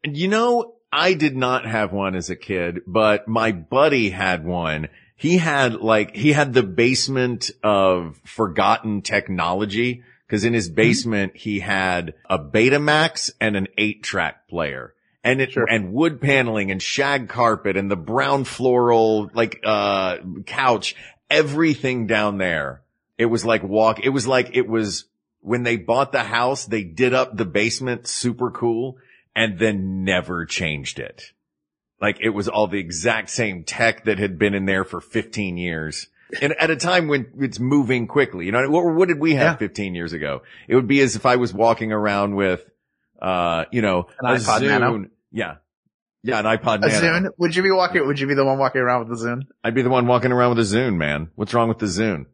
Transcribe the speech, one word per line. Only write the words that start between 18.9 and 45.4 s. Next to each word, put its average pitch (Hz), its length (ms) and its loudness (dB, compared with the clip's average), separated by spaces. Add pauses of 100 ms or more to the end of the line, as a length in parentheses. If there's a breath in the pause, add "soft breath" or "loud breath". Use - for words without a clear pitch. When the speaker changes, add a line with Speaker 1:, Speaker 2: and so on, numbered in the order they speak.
Speaker 1:
like, 117 280 -2
uh, 101 540 0 (300)
couch, 123 500 0 (340 loud breath)
everything 143 760 0
down 104 320 0
there. 78 440 -2 (360)
It 113 80 2
was 113 180 0
like 110 180 2
walk, 110 420 2
it 135 60 2
was 131 160 -2
like, 127 300 2
it 117 120 2
was 107 380 -2 (340)
when 120 240 -4
they 117 120 0
bought 123 360 0
the 127 100 0
house, 120 440 -2
they 110 180 -4
did 120 300 0
up 127 220 0
the 107 80 -2
basement 113 600 -2
super 123 440 -4
cool 120 460 -4 (380 soft breath)
and 110 240 0
then 95 460 0
never 90 400 -2
changed 76 540 -6
it. - 340 -16 (680)
Like, 101 200 0
it 113 100 0
was 101 180 -4
all 107 180 2
the 95 120 -4
exact 95 520 -2
same 98 340 -4
tech - 400 0
that 104 140 2
had 98 200 -2
been 101 160 2
in 95 120 -2
there 95 180 0
for 87 160 -10
fifteen 101 560 -6
years. 80 520 -6 (320 soft breath)
And 143 180 0
at 160 120 2
a 156 60 0
time 170 320 0
when 139 180 0 (140)
it's 127 200 -4
moving 127 480 2
quickly, 95 380 0
you 98 60 -4
know, 131 180 0
what, 165 240 2
what 180 140 4
did 156 120 -2
we 156 140 2
have 139 200 2
Speaker 2:
Yeah. - 20 -8
Speaker 1:
fifteen 98 380 -6
years 85 180 -6
ago? 73 300 -6 (260 loud breath)
It 113 60 2
would 123 140 4
be 139 120 4
as 117 160 2
if 101 100 -8
I 123 100 6
was 120 180 -2
walking 110 380 0
around 101 420 0
with, 95 300 0 (560)
uh, 87 500 0
you 117 120 0
know, 90 240 2 (140)
Speaker 2:
An 127 140 0
Speaker 1:
a 127 40 0
Speaker 2:
iPod 117 280 2
Nano? 117 320 2
Speaker 1:
Zune. 95 120 -10 (220)
Yeah. 87 240 -6 (680)